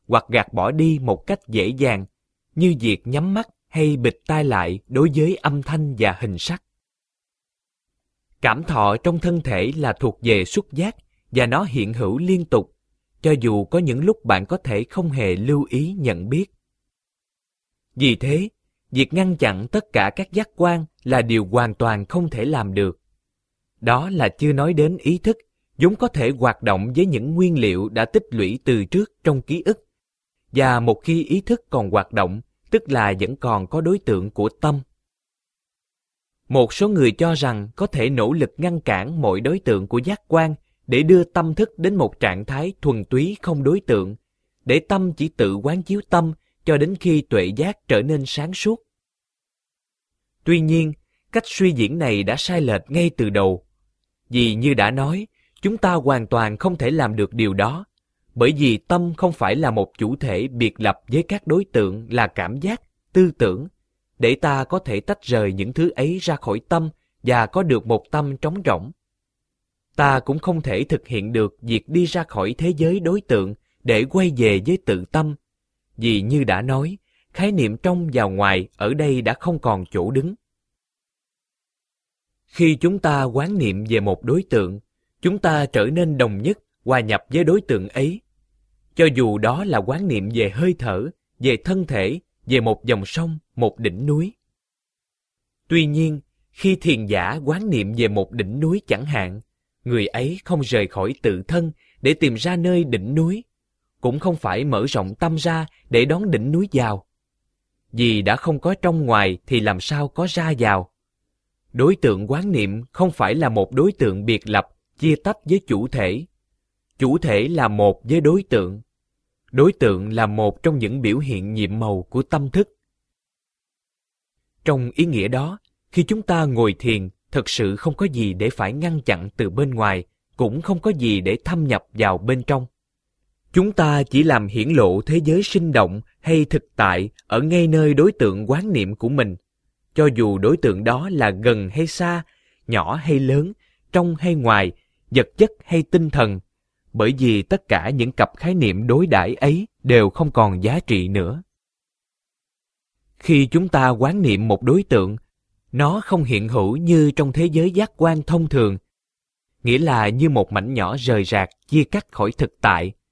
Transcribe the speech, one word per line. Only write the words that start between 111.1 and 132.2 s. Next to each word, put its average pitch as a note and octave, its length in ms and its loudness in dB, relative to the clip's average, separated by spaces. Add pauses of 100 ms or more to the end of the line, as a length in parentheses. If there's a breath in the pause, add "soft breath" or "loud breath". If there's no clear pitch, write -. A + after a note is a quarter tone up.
Đối D3+ 220 4
tượng G#2 360 0
quán F#3 200 -4
niệm G#2+ 400 -2
không F3+ 200 0
phải A2 240 0
là D3+ 140 0
một G#2 220 0
đối D#3 200 2
tượng G2+ 340 -2
biệt A2+ 240 0
lập, G#2 180 0 (320)
chia D3+ 240 2
tách G3+ 220 -2
với F#3+ 220 2
chủ A2+ 200 -2
thể. A2+ 380 -4 (720)
Chủ C3 200 2
thể A#2+ 300 2
là D3+ 200 0
một G2+ 360 2
với D#3 180 0
đối E3+ 220 4
tượng. G2+ 380 -2 (680)
Đối D3 220 4
tượng G#2 400 0
là A2+ 120 0
một G#2 380 -2
trong D#3 140 2
những A#2+ 240 -4
biểu A#2 180 0
hiện A2 340 -6
nhiệm G#2+ 260 -4
màu G2+ 300 -4
của C3 120 -2
tâm C#3+ 280 -4
thức. G3+ 200 2 (2000)
Trong B2+ 300 0
ý A2+ 100 2
nghĩa G#2+ 220 -2
đó, C#3+ 320 -4 (320)
khi F3 120 2
chúng G#3+ 180 -2
ta E3 240 0
ngồi A2+ 340 0
thiền, G#2 300 -2 (220)
thực B2 180 -4
sự G2+ 260 -2
không D3+ 180 -4
có G3 120 -2
gì A2+ 280 -2
để G#2 160 -2
phải G#2+ 240 -4
ngăn D#3 280 -4
chặn F#2+ 360 -4
từ G2+ 120 -2
bên C3+ 200 -2
ngoài, G#2 340 -2 (340)
cũng C3 240 -2
không F#3 180 -2
có G#3+ 120 -2
gì A2+ 300 0
để A2 240 -2
thâm E3 220 -2
nhập G#2+ 260 -2
vào G2+ 240 0
bên B2 260 -2